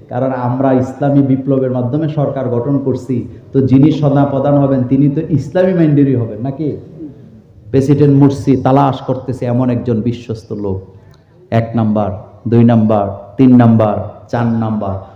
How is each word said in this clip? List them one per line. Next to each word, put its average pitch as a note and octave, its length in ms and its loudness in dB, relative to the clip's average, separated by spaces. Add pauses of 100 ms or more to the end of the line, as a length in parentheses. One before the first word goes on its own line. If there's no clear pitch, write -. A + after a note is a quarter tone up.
কারণ B2+ 220 -4
আমরা C3 420 -2
ইসলামী C3+ 480 0
বিপ্লবের C3 500 0
মাধ্যমে B2 380 -2
সরকার C3+ 400 -4
গঠন B2+ 300 -2
করছি, B2+ 480 -4 (260)
তো C3+ 80 2
যিনি C#3 300 4
সেনাপ্রধান C#3 680 0
হবেন C3+ 260 2
তিনি C#3 260 2
তো D3+ 200 -4
ইসলামী F#3 440 0
মাইন্ডেরই C#3+ 420 2
হবেন G#2+ 260 -6
নাকি? C3+ 360 -6 (920)
প্রেসিডেন্ট C#3 540 4
মুরসি C#3 340 2
তালাশ C3+ 440 0
করতেছে B2+ 440 -6
এমন B2 240 0
একজন A2 320 -2
বিশ্বস্ত A2+ 520 -6
লোক, G2 280 -6 (720)
এক A2+ 240 -2
নাম্বার, G#2+ 360 0 (360)
দুই A#2 160 4
নাম্বার, G#2+ 760 0
তিন B2+ 180 6
নাম্বার, A2 720 2
চার A#2 180 -4
নাম্বার, G#2+ 680 -4